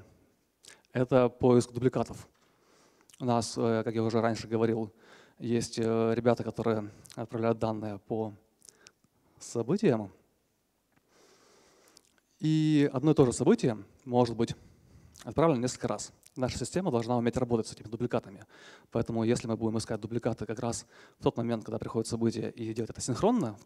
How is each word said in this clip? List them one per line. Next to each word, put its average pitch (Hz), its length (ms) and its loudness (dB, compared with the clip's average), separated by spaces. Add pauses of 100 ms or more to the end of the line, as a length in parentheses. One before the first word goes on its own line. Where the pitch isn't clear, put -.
(920)
это 127 340 4
поиск 120 460 4
дубликатов. 117 560 -2 (880)
У 131 60 -8
нас, 117 320 0
э, 113 260 0
как 113 100 -4
я 113 100 0
уже 113 180 0
раньше 110 260 0
говорил, 110 460 0 (460)
есть, 117 400 -2
э, 113 360 2
ребята, 117 300 2
которые 107 440 -2 (260)
отправляют 113 440 -2
данные 107 480 -4
по 110 260 -4 (1080)
событиям. 117 760 0 (2250)
И 156 540 4
одно 135 180 4
и - 20 8
то 143 120 8
же 117 80 2
событие 123 500 2 (220)
может 120 320 2
быть 117 180 -2 (720)
отправлено 143 340 2
несколько 123 300 -4
раз. 104 240 -8 (220)
Наша 127 240 -4
система 175 320 -4
должна 117 260 0
уметь 117 200 0
работать 120 280 4
с - 80 -14
этими - 140 -16
дубликатами. 113 580 -4 (460)
Поэтому 117 320 -2
если 120 240 0
мы 113 100 -2
будем 110 220 -2
искать 113 200 -6
дубликаты 113 460 -4
как 110 140 -6
раз 117 260 -4 (320)
в - 60 -20
тот 143 120 2
момент, 117 300 -2
когда 110 140 -6
приходит 113 280 -4
событие, 113 440 -2
и 110 240 -8
делать 113 160 -6
это - 100 -12
синхронно 135 640 0